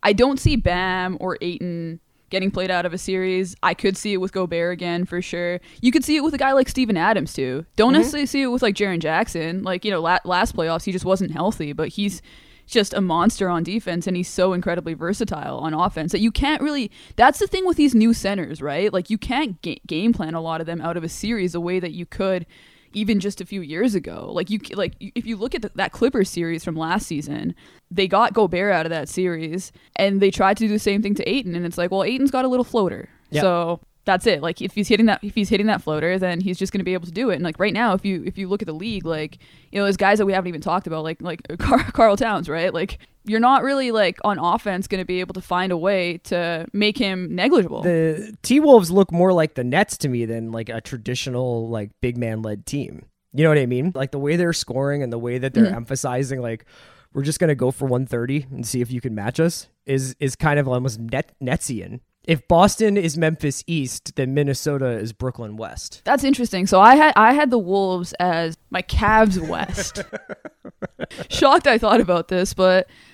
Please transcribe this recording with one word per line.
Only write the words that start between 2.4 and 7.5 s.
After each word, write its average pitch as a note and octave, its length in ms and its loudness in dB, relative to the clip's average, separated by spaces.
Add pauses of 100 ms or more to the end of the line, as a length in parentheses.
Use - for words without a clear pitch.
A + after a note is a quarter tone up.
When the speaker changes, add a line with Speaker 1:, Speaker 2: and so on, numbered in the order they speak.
Speaker 1:
played F#3+ 220 -4
out F3 160 -2
of E3 60 -4
a F#3+ 40 -8
series. F#3 640 -2
I F3 140 0
could F#3+ 200 -2
see G#3 160 -6
it G3 60 0
with F#3 160 -4
Gobert F3 400 -2
again, F3 320 -4
for F3 160 -6
sure. F3 400 -6 (180)
You A#3+ 120 4
could B3+ 120 2
see D4+ 120 2
it C#4+ 80 2
with D4+ 100 0
a C4+ 60 -6
guy C4+ 140 2
like C4 140 4
Steven A3 300 0
Adams, F#3 360 0
too. C3+ 320 -4 (100)